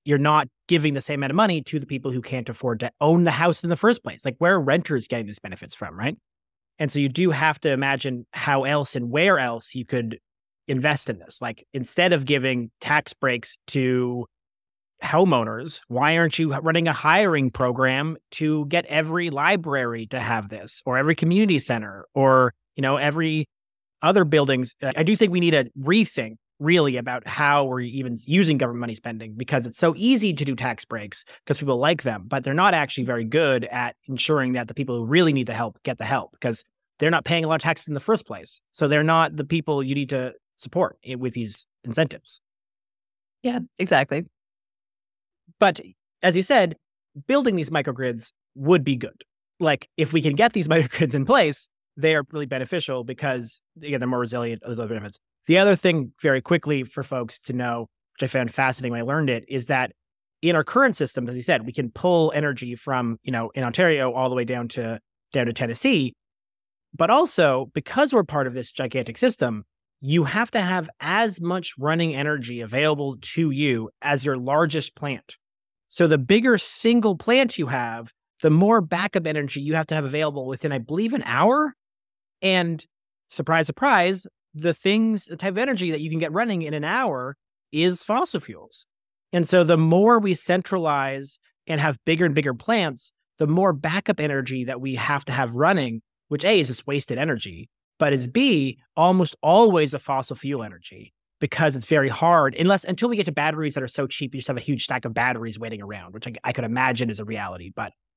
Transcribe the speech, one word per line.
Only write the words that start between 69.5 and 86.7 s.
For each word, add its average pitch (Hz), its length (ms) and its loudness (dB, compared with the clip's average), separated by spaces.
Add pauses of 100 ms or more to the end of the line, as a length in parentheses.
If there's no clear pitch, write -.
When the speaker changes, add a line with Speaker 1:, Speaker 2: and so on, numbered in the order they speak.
Speaker 1:
you 151 240 2
have 202 260 -2
to 226 100 0
have 180 280 -2 (100)
as 190 420 0
much 175 380 -4
running 160 340 0
energy 131 460 -4
available 139 600 0
to 165 280 -2
you 135 400 0 (120)
as 139 240 -2
your 139 120 0
largest 147 580 0
plant. - 420 -10 (500)
So - 200 2
the 156 100 6
bigger 214 400 4
single 220 580 2
plant 247 420 2
you 151 100 -2
have, 117 440 -6 (300)
the 156 100 6
more 202 300 6
backup 175 440 -2
energy 147 360 -4
you 151 140 -2
have 160 120 -2
to 160 80 -4
have 151 100 -2
available 143 400 -4
within, 135 280 -4
I 135 40 -2
believe, 175 360 -4
an 285 100 -2
hour. 247 500 2 (680)
And 175 440 0 (440)
surprise, 160 360 0
surprise, 190 640 2 (260)
the 156 200 0
things, 214 520 0
the 165 120 -12
type 196 140 -4
of 185 60 -4
energy 214 340 -2
that 156 100 -2
you 160 80 -6
can 160 100 -2
get 160 120 -2
running 202 300 0
in 151 140 -4